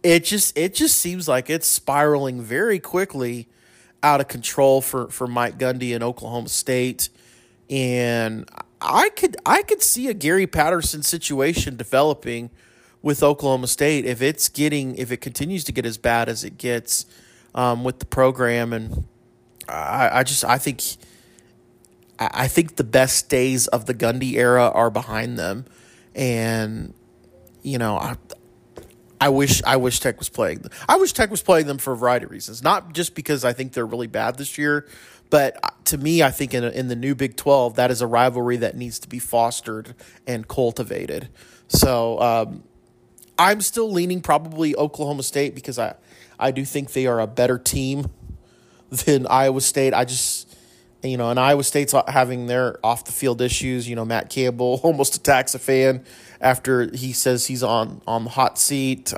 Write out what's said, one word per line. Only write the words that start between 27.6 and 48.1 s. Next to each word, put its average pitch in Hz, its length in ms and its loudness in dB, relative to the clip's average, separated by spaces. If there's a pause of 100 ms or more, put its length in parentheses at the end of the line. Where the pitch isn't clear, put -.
you 135 140 -4
know, 110 200 0
I, - 180 -6 (1040)
I 143 100 4
wish, 139 340 4
I 131 140 4
wish 127 220 0
Tech - 200 -2
was - 100 -8
playing 92 300 -2
them. - 120 -18 (160)
I 311 100 6
wish 381 160 4
Tech 214 180 0
was 214 100 -4
playing 160 240 4
them 139 140 -6
for 135 140 -4
a 120 40 -6
variety 123 280 2
of - 60 -16
reasons, 107 300 -14
not 165 320 0
just 165 220 -6
because 147 280 -4
I 123 80 2
think 131 220 -8
they're 120 120 -2
really 117 220 -6
bad 110 300 -4
this 139 220 -10
year, 147 280 -2 (420)
but, 143 340 4
uh, - 60 -2 (160)
to 156 120 -2
me, 156 240 2
I 135 100 6
think 135 220 -4
in, 123 100 -2
in 127 240 -4
the 123 80 -4
new 135 200 -2
Big 127 200 -4
twelve, 127 400 4
that 127 160 4
is 117 100 -2
a 120 60 -2
rivalry 123 500 2
that 113 200 -4
needs 123 220 -10
to - 100 -20
be 123 100 -8
fostered 117 760 -2 (320)
and 113 200 -6
cultivated. 110 800 -4 (380)
So, 117 540 0
um, 117 420 0 (760)
I'm 202 220 4
still 220 300 -2
leaning 180 300 0
probably 156 540 0
Oklahoma 147 480 -4
State 139 320 -2
because 120 240 -12
I, 113 160 -4 (440)
I 135 120 2
do 131 120 -4
think 139 300 -6
they 131 140 0
are 120 120 2
a 110 80 0
better 123 300 2
team 135 500 -2 (840)